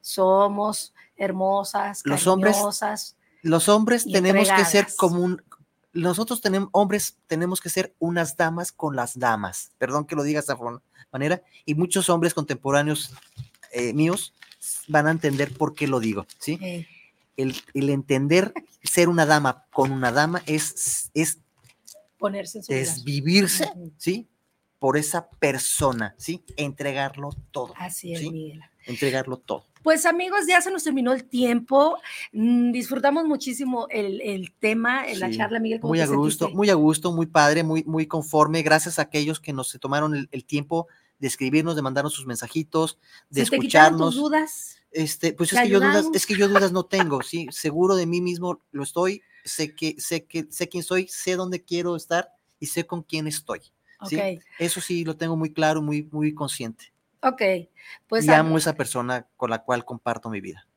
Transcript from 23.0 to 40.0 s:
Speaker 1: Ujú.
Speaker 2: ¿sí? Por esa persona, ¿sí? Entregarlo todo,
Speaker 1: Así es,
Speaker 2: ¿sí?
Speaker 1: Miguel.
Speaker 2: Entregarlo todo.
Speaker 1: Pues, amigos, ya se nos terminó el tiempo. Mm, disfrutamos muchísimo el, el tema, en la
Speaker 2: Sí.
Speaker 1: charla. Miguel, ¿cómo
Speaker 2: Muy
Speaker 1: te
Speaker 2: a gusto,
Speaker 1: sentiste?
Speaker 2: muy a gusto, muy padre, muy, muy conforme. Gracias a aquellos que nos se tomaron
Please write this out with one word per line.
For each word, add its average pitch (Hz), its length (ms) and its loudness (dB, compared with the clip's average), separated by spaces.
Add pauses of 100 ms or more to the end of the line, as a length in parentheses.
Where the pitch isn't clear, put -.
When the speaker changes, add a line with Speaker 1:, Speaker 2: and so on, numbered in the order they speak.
Speaker 1:
Ujú. 170 240 -16
Speaker 2:
¿sí? 220 300 -4 (500)
Por 135 200 2
esa 151 320 -4
persona, 131 880 0
¿sí? 170 260 -10 (140)
Entregarlo 143 720 -6 (220)
todo, 123 260 -8
Speaker 1:
Así 175 360 -10
es, 165 60 -8
Speaker 2:
¿sí? 156 100 -8
Speaker 1:
Miguel. 156 320 -12 (240)
Speaker 2:
Entregarlo 131 520 -4
todo. - 280 -10 (180)
Speaker 1:
Pues, 320 220 2
amigos, 359 420 0
ya 359 140 6
se 370 100 -4
nos 359 120 -6
terminó 262 300 0
el 254 100 -4
tiempo. 254 760 2 (360)
Mm, 240 380 2
disfrutamos 277 540 0
muchísimo 254 640 -4
el, 202 320 -4
el 190 320 -8
tema, 233 540 0
en - 120 -8
la 185 120 -2
Speaker 2:
Sí. 220 60 -4
Speaker 1:
charla. 220 220 -2
Miguel, 226 200 -2
¿cómo 151 120 -4
Speaker 2:
Muy 165 80 2
Speaker 1:
te 165 40 4
Speaker 2:
a 147 40 2
gusto, 143 380 2
Speaker 1:
sentiste? - 120 -4
Speaker 2:
muy 202 120 4
a 196 60 6
gusto, 156 360 4
muy 165 160 0
padre, 156 360 4
muy, 156 220 0
muy 160 220 -2
conforme. 156 560 2
Gracias 156 360 2
a 151 40 2
aquellos 151 360 -2
que 151 140 -10
nos 131 160 -6
se 131 100 -14
tomaron 147 360 -2